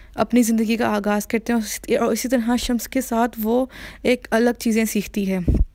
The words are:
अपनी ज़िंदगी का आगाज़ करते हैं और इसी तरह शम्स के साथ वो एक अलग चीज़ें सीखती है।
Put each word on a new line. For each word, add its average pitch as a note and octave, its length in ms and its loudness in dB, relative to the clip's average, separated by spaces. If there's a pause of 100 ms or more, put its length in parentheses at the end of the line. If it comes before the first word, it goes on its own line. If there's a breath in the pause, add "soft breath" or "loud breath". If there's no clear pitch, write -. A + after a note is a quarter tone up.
(160 loud breath)
अपनी A#3 260 2
ज़िंदगी A3+ 340 2
का A3+ 120 0
आगाज़ G#3 380 0
करते A3+ 260 -2
हैं - 460 -2
और A3+ 140 0
इसी A#3 160 -2
तरह A#3+ 280 2
शम्स A#3 300 -2
के C4 160 -2
साथ A#3 260 0 (120)
वो A#3+ 300 0 (360 loud breath)
एक B3 260 0
अलग A#3 220 2
चीज़ें A3+ 320 0
सीखती G#3 380 -4
है। F#3+ 200 -2 (300)